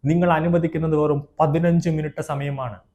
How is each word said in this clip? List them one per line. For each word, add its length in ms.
നിങ്ങൾ 240
അനുവദിക്കുന്നത് 640
വെറും 200
പതിനഞ്ച് 560
മിനിറ്റ് 340
സമയമാണ് 480